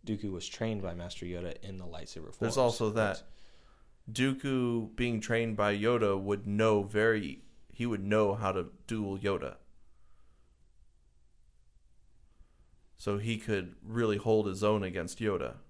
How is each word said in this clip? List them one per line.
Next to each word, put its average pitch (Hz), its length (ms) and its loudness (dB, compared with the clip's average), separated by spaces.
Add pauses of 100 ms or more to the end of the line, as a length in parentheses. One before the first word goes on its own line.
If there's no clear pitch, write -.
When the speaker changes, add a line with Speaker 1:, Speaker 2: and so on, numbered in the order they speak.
Speaker 1:
Dooku 104 260 -2
was 87 160 -6
trained 110 340 -4
by 90 140 -4
Master 87 300 -8
Yoda 87 380 -6
in 95 140 -10
the 92 80 -10
lightsaber 82 380 -10 (100)
forms. - 60 -18
Speaker 2:
There's 117 180 0
also 117 340 2
that. 107 160 2 (1000)
Speaker 1:
Right. 110 60 -12
Speaker 2:
Dooku 131 800 0
being 120 260 0
trained 117 340 0
by 104 200 2
Yoda 107 440 4
would 101 280 -2
know 104 360 4
very, 104 600 0 (260)
he - 160 -6
would 107 180 -2
know 104 300 4
how 101 180 0
to 92 160 -2 (200)
duel 101 320 -2
Yoda. 92 360 -2 (3500)
So 101 200 -2
he 110 200 0
could 98 460 -2
really 110 340 2
hold 110 300 4
his 95 160 -2
own 104 200 4
against 90 360 -4
Yoda. 82 360 0 (140)